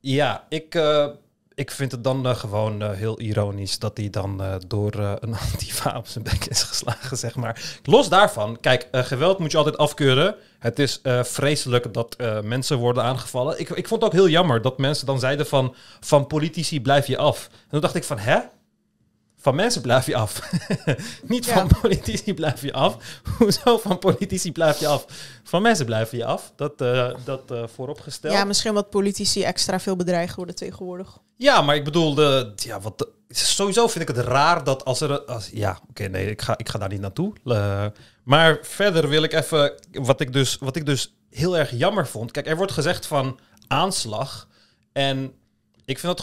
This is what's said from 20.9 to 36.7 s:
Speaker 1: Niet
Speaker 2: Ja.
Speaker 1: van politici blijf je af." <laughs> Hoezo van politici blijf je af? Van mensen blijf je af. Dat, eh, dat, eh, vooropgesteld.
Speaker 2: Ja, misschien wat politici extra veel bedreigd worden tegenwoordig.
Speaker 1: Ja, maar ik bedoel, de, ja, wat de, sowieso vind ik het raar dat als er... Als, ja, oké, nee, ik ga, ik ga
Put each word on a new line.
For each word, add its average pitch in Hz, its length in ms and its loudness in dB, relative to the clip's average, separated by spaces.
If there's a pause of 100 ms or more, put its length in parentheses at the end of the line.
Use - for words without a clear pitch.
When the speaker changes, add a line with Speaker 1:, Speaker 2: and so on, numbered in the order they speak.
Speaker 1:
Niet 240 220 -2
Speaker 2:
Ja. 240 80 -2
Speaker 1:
van 190 160 4 (120)
politici - 540 0
blijf 147 280 -4
je 143 100 -6
af." - 480 -2
<laughs> - 180 -6
Hoezo 226 400 4
van 190 200 0
politici 185 540 0
blijf 156 280 2
je 151 60 0
af? 147 200 0 (380)
Van 180 180 0
mensen 208 240 4
blijf 113 240 0
je 120 140 -4
af. 147 320 -4
Dat, 147 240 -6
eh, 123 340 0 (100)
dat, 135 260 -10
eh, 117 160 -6
vooropgesteld. 147 680 -8
Speaker 2:
Ja, 202 100 4
misschien 202 300 0
wat 208 160 0
politici 202 540 0
extra 185 360 -2
veel 190 160 -2
bedreigd 175 400 -2
worden 180 180 -10
tegenwoordig. 185 640 -12 (180)
Speaker 1:
Ja, 240 260 6
maar 147 120 4
ik 147 100 0
bedoel, 156 300 2
de, 135 420 4
ja, 110 240 -8
wat 101 180 -10
de, - 100 -4 (200)
sowieso 202 600 2
vind 165 200 -4
ik 127 80 -2
het 120 100 0
raar 151 380 4
dat 135 200 0
als 127 160 -2
er... 143 240 -2
Als, 117 280 -10
ja, 101 260 -4 (100)
oké, - 200 -10
nee, 95 220 -4
ik 104 120 -8
ga, 113 160 -2
ik 113 100 -10
ga - 100 -6